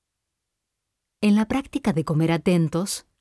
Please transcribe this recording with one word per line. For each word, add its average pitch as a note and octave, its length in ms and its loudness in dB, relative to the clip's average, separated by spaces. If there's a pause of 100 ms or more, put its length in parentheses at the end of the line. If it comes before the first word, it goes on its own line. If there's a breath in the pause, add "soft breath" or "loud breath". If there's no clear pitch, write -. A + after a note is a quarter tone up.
(1200)
En G#3 140 2
la G#3+ 140 0
práctica C4+ 440 -4
de D3+ 120 -2
comer E3 260 0
atentos, E3+ 760 0 (140)